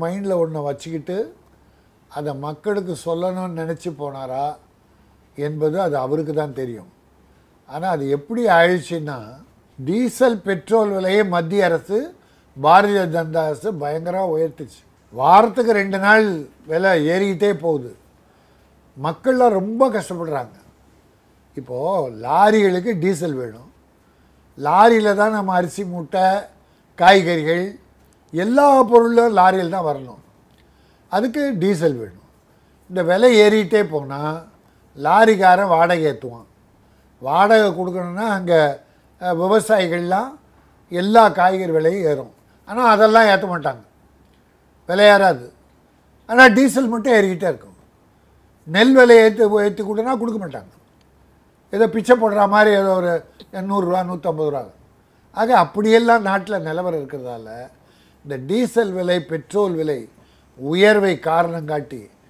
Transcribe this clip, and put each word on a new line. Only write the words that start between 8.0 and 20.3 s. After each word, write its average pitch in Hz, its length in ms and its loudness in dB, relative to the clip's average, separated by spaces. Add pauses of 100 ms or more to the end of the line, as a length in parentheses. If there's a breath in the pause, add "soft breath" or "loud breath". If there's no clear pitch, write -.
எப்படி 226 360 -4
ஆயிடுச்சுன்னா, 170 720 0 (680)
டீசல், 226 560 -2
பெட்ரோல் 208 480 -2
விலையை 196 360 -2
மத்திய 180 400 -2
அரசு, 202 500 -4 (480)
பாரதிய 196 440 2
ஜனதா 160 300 -6
அரசு 156 360 -4
பயங்கரமா 165 640 -6
உயர்த்துச்சு. 156 440 -8 (300)
வாரத்துக்கு 208 640 2
ரெண்டு 196 260 -2
நாள் 196 480 2 (200)
விலை 165 420 0
ஏறிக்கிட்டே 196 440 -2
போகுது. 147 440 -6 (1080)
மக்கள்லாம் 247 440 0
ரொம்ப 220 400 0
கஷ்டப்படுறாங்க. 165 680 -8 (960)